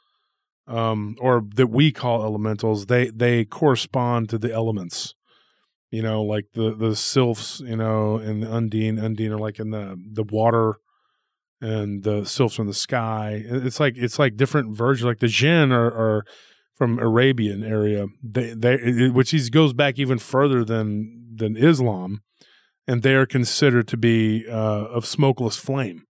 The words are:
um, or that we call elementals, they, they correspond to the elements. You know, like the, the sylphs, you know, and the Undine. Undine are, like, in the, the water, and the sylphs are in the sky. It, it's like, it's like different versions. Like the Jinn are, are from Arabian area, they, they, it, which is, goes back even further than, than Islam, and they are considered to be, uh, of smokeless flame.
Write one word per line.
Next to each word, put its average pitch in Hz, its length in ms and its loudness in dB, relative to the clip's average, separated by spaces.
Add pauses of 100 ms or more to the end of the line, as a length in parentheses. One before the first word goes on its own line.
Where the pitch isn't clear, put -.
(640)
um, 113 540 -4
or 123 240 2 (120)
that 127 120 4
we 135 240 4
call 117 320 -2
elementals, 107 640 -2
they, 123 240 2
they 117 340 2
correspond 120 840 0
to 117 80 -4
the 113 160 -4
elements. 110 600 -4 (800)
You 110 120 -4
know, 110 200 0
like 104 300 -2
the, 110 200 0
the 110 220 -2
sylphs, 120 640 0
you 117 160 -8
know, 110 400 0
and 107 280 -6
the 110 120 -6
Undine. 110 420 -2
Undine 110 360 -4
are, 107 40 -4
like, 107 220 -8
in 110 120 -8
the, 98 260 -10 (160)
the 107 100 -4
water, 110 520 2 (840)
and 104 440 -6
the 104 200 0
sylphs 117 360 -2
are - 20 -2
in 107 80 -4
the 98 40 -6
sky. 110 720 -4
It, 127 200 -4
it's 127 160 -4
like, 131 160 2
it's 120 200 -4
like 127 200 0
different 123 400 -2
versions. 120 280 0
Like 117 140 0
the 123 80 2
Jinn 139 460 4
are, 117 140 4
are 110 380 0 (500)
from 120 240 0
Arabian 113 640 2
area, 107 420 0 (160)
they, 117 320 -4
they, 120 220 2
it, 123 400 2
which 127 180 2
is, 135 160 0
goes 147 240 4
back 135 240 0
even 131 220 -2
further 131 440 2
than, 110 680 -4
than 110 240 -4
Islam, 110 640 2 (640)
and 123 160 -2
they 135 140 4
are 131 100 6
considered 123 600 2
to 120 100 -4
be, 110 500 2
uh, 117 60 -12
of 110 540 -2
smokeless 131 500 0
flame. 123 460 -6 (120)